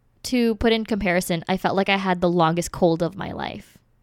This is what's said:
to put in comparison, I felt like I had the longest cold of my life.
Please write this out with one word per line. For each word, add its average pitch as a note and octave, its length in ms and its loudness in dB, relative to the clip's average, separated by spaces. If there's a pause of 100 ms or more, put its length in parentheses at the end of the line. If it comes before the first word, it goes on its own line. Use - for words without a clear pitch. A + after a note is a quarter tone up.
(220)
to A#3 320 2
put A3+ 160 2
in A3 140 0
comparison, F3+ 600 0
I F#3+ 100 0
felt - 180 -2
like G3 140 2
I G3 80 2
had F#3+ 240 0
the F3 80 4
longest E3+ 420 2
cold E3 300 2
of E3+ 140 -2
my - 160 -8
life. - 480 -10 (240)